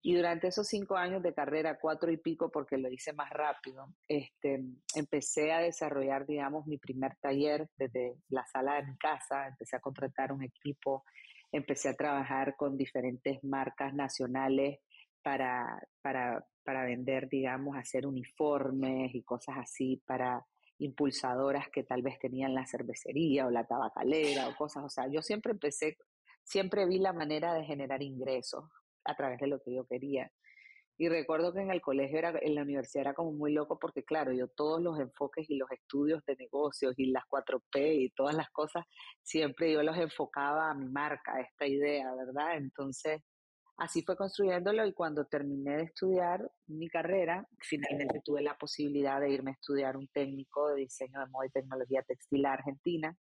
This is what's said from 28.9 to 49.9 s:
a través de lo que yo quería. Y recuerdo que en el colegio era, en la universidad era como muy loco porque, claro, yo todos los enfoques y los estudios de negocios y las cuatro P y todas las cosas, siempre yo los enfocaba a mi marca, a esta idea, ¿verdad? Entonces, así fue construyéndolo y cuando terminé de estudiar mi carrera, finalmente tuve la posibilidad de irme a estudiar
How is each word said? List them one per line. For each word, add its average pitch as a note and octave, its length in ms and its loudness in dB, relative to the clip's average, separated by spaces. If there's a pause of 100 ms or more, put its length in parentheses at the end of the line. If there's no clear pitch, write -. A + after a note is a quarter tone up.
a D3 100 -2
través C3 240 -2
de C#3 80 0
lo C#3 140 0
que B2 120 -8
yo B2+ 120 -4
quería. C3 460 -2 (680)
Y E3 120 2
recuerdo E3 440 2
que G3 80 -2
en F#3+ 100 0
el F3+ 100 2
colegio C#3 380 2
era, E3+ 220 0
en D3+ 140 2
la D3 60 0
universidad C#3+ 400 -2
era C#3 120 0
como D#3+ 200 -2
muy D3 180 0
loco D3+ 280 2
porque, D#3 240 -4
claro, D3 280 0
yo B2+ 160 2
todos D#3 340 0
los E3 180 0
enfoques C#3+ 500 -4
y C#3+ 80 0
los C3 140 -2
estudios C#3+ 540 0
de C3+ 120 0
negocios C3+ 600 0
y C3+ 100 2
las C3 200 2
cuatro C3+ 340 0 (100)
P D3+ 240 4
y C3 160 4
todas C#3 220 0
las D#3 160 0
cosas, D#3 360 -4 (360)
siempre D#3 520 2
yo D3+ 100 6
los D#3+ 140 2
enfocaba D3+ 760 0
a - 20 -2
mi C#3 140 -4
marca, C#3+ 480 -2
a C3 60 0
esta C#3+ 260 -4
idea, C#3 480 2
¿verdad? C#3+ 420 -2
Entonces, C#3+ 640 -4 (560)
así E3+ 260 -2
fue F#3 120 0
construyéndolo G3 680 2
y G3 80 0
cuando D3+ 320 0
terminé C#3+ 520 -2
de D#3+ 60 2
estudiar F3+ 640 2 (180)
mi D#3 200 -6
carrera, F3 580 2 (140)
finalmente C#3+ 640 -2
tuve C#3+ 180 0
la D3 160 -2
posibilidad C#3+ 640 0
de C#3+ 120 4
irme C3+ 200 0
a - 40 -8
estudiar C3+ 420 0